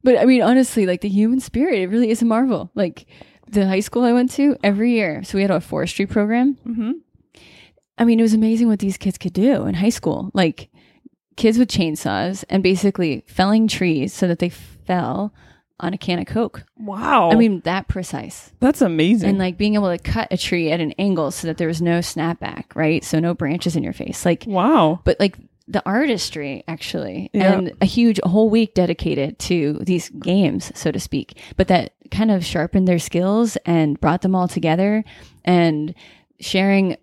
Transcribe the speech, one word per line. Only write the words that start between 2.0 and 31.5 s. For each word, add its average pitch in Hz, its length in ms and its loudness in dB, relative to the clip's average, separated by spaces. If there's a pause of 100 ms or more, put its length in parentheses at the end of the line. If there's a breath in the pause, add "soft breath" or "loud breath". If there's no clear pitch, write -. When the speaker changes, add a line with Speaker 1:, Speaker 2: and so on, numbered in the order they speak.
Speaker 1:
is 226 120 0
a 233 40 2
marvel. 226 500 0
Like, 185 300 -4 (420 soft breath)
the 202 200 2
high 190 140 0
school 233 220 -2
I 240 100 2
went 247 200 2
to, 285 300 2
every 208 300 2
year, 190 300 -2
so - 140 -6
we 190 40 2
had 196 100 2
a 170 100 2
forestry 170 460 -4
program. 240 480 0 (100)
Speaker 2:
Mm-hmm. 233 260 -6 (1040 soft breath)
Speaker 1:
I 233 80 2
mean, 233 140 4
it 226 40 4
was 220 100 4
amazing 226 360 2
what 208 100 0
these 196 180 -4
kids - 200 -4
could 175 160 -8
do 233 320 2
in 190 100 -4
high 196 140 2
school. - 440 -4
Like, 185 360 -2 (680 soft breath)
kids 226 220 2
with 247 120 4
chainsaws 160 800 -4
and 190 140 2
basically 185 640 0
felling 214 400 2
trees 165 460 0
so 185 140 0
that 170 120 -2
they 175 100 0
fell 180 840 -6 (480 soft breath)
on 175 120 -4
a 190 40 -8
can 175 220 -4
of 277 60 -6
Coke. - 380 -6 (140)
Speaker 2:
Wow. 214 520 0
Speaker 1:
I 220 60 6
mean, 220 260 4
that 185 280 -4
precise. - 640 -8 (100)
Speaker 2:
That's 269 200 2
amazing. 185 480 2
Speaker 1:
And, 196 100 2
like, 185 180 -4
being 208 180 0
able 202 200 0
to 165 60 -10
cut - 300 -4
a 180 60 -2
tree 170 340 -2
at 170 80 0
an 151 140 -2
angle 175 380 -2
so - 160 -10
that 160 100 -6
there 170 100 -2
was 160 140 -2
no 170 180 2
snapback, - 760 -8
right? 160 280 0
So 160 160 -2
no 170 140 0
branches 165 420 -4
in 151 80 -2
your 85 100 -8
face. - 320 -12
Like, 170 220 0
Speaker 2:
Wow. 190 560 2
Speaker 1:
but, - 160 0
like, 202 180 0 (300)
the - 180 -4
artistry, 185 840 -4
actually, - 680 -10
Speaker 2:
Yeah. 196 200 4
Speaker 1:
and 185 280 -2
a 190 40 4
huge, 226 380 2
a 180 60 0
whole 214 200 4
week 220 260 0
dedicated 156 640 -2
to 151 420 -2
these 175 280 -2
games, 170 640 0
so - 180 -4
to - 80 -6
speak, - 380 -8 (200 loud breath)